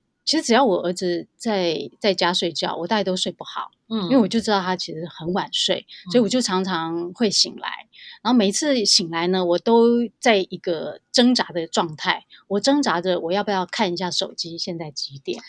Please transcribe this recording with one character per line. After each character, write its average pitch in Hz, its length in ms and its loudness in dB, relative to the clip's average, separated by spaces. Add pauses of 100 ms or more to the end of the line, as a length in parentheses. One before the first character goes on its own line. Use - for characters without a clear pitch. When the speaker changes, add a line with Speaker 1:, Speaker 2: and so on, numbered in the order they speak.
(240)
Speaker 1:
其 - 120 0
实 311 60 0
只 233 120 2
要 262 100 6
我 185 180 2
儿 180 100 -2
子 175 340 -4 (100)
在， 185 540 -2 (100)
在 196 140 2
家 175 180 2
睡 175 200 -2
觉， 170 240 -4
我 165 100 -6
大 220 100 0
概 202 80 0
都 185 120 -2
睡 185 140 -4
不 - 140 -12
好， - 260 -12 (180)
Speaker 2:
嗯。 220 160 -4
Speaker 1:
因 170 60 -2
为 269 60 4
我 220 100 6
就 226 140 0
知 220 100 -2
道 196 100 4
他 185 140 -2
其 170 180 -8
实 160 140 -8
很 160 260 -8
晚 170 200 -2
睡， - 340 -2 (220)
Speaker 2:
嗯。 - 20 -10
Speaker 1:
所 240 100 4
以 - 20 4
我 196 60 2
就 247 120 0
常 190 240 0
常 170 480 -4
会 220 180 0
醒 - 260 0
来。 - 300 -10 (360)
然 226 100 2
后 254 40 6
每 202 120 4
一 208 40 0
次 269 320 0
醒 185 260 2
来 170 180 0
呢， 185 160 2
我 175 140 2
都 233 500 4 (100)
在 220 200 4 (100)
一 185 80 -10
个 160 440 -6 (120)
挣 247 200 6
扎 - 120 2
的 165 240 -6
状 175 260 -2
态， 165 300 -2 (240)
我 202 100 0
挣 277 240 2
扎 175 180 2
着 175 200 0
我 165 100 -4
要 196 140 0
不 208 80 -4
要 190 120 0
看 180 280 -2
一 175 40 -4
下 180 140 -4
手 - 240 -4
机， 165 240 -10
现 170 180 -6
在 160 140 -10
几 139 320 -12
点？ - 260 -8